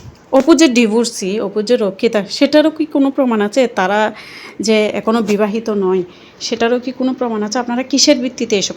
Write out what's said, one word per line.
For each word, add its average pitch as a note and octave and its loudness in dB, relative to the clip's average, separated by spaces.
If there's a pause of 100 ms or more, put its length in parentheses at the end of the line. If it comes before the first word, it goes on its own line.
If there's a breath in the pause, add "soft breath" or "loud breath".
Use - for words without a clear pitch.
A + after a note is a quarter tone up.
(320 loud breath)
অপু C4+ 6
যে D4+ 6 (100)
ডিভোর্সি, A3+ 0 (100)
অপু G3+ -6
যে A3+ 0
রক্ষিতা, A3 0 (100)
সেটারও D4+ 4
কি D#4 -4
কোনো C#4 0
প্রমাণ B3+ 0
আছে? G#3 0 (140)
তারা G3 0 (600 loud breath)
যে A3 2 (180)
এখনো A3+ 0
বিবাহিত G#3+ -2 (160)
নয়, F#3 2 (380 loud breath)
সেটারও A#3 -2
কি B3 -8
কোনো C4 -2
প্রমাণ A3+ -4
আছে? G#3+ -4
আপনারা A#3+ -4
কিসের C4 2
ভিত্তিতে A#3+ -6
এসব - -6